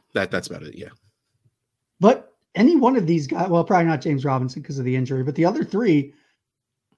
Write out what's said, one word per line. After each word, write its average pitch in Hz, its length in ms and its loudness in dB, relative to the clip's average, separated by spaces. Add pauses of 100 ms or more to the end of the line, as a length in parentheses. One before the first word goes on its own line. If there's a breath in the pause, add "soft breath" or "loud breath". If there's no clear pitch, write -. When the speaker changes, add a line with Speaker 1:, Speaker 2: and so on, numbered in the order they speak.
(160)
Speaker 1:
that, 98 160 -2
that's 90 160 -6
about 82 160 -14
it. 78 120 -18
Yeah. - 140 -16 (1120)
Speaker 2:
But - 340 2 (220)
any 262 200 6
one 254 200 4
of 196 100 0
these 156 220 0
guys, 185 220 -4
well, 170 140 2
probably 170 220 2
not 156 160 -2
James 143 240 -2
Robinson 131 380 -4
'cause 139 160 -10
of 123 60 -6
the 127 100 -2
injury, 131 280 -2
but 139 120 -4
the 160 100 2
other 233 180 0
three 190 500 0 (840 soft breath)